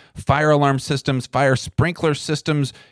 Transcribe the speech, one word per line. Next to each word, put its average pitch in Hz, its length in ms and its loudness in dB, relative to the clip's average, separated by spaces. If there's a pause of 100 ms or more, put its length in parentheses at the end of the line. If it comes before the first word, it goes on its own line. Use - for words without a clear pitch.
(140)
fire 151 360 0
alarm 143 280 4
systems, 135 480 -2
fire 131 300 2
sprinkler 165 580 -2
systems, 147 580 -4 (200)